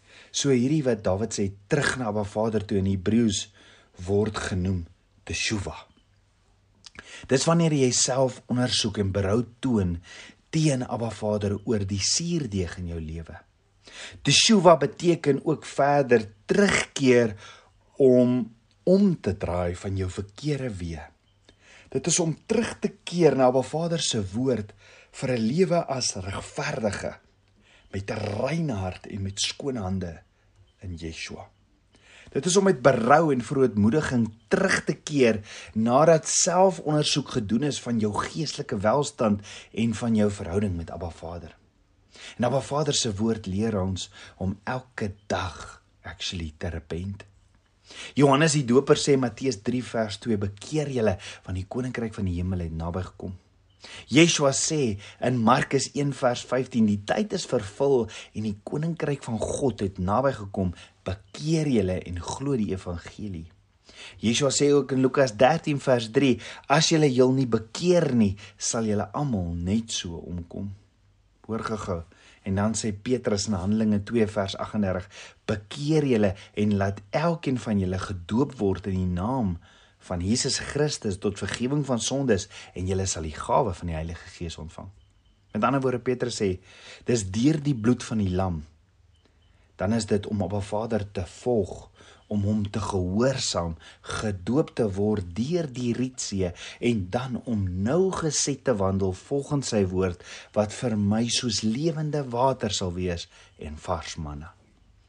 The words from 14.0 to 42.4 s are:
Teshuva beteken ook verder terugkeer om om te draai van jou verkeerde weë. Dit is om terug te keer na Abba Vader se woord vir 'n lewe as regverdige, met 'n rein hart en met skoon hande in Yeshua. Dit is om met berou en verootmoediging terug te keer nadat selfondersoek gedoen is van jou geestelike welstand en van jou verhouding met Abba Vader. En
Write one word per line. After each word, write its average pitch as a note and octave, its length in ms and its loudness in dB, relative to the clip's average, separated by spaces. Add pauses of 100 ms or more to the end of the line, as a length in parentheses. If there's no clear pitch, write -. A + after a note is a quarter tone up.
Teshuva E3+ 540 8
beteken D3 680 2
ook D3+ 200 -2
verder C3 640 2 (160)
terugkeer C3 880 4 (640)
om B2 580 4 (340)
om F#3+ 320 4
te F#2+ 160 0
draai F2 400 -2
van G2 240 -6
jou F#2+ 80 -2
verkeerde B2+ 640 -6 (100)
weë. E2 220 -8 (880)
Dit - 160 -4
is E3 160 2
om D#3+ 80 0 (160)
terug A3+ 220 0 (100)
te G#3 80 -2 (160)
keer E3 320 4
na B2+ 160 6
Abba C3 80 2
Vader E3 400 -2
se A2+ 220 -2 (100)
woord A2+ 400 -2 (480)
vir C3 120 -2
'n A2+ 120 0
lewe E3+ 420 2
as B2+ 280 -4
regverdige, G2+ 1040 -6 (760)
met G2 180 -6
'n G#2 140 -6 (160)
rein D3+ 300 -2
hart F#2+ 360 -6
en G2 160 -8
met F#2+ 180 -6
skoon C#3 360 -4
hande F2+ 460 -6 (580)
in F2+ 160 -10
Yeshua. - 540 -12 (840)
Dit C3+ 140 -2
is F3+ 100 2
om G3 80 6
met F3 180 2
berou C#3 500 6
en B2 120 0
verootmoediging B2 880 2 (160)
terug F#3+ 360 2
te D#3+ 100 0
keer A#2+ 460 2 (320)
nadat C#3 560 4
selfondersoek E3 1000 2
gedoen A2 340 0
is C#3 180 -2
van A#2+ 180 -2
jou G#2+ 140 0
geestelike C#3+ 640 -6
welstand G#2+ 600 2 (320)
en A2+ 220 0
van A#2 200 0
jou G#2 160 4
verhouding G2 460 -4
met E2 140 -8
Abba E2+ 200 -10
Vader. E2+ 460 -14 (800)
En - 80 -2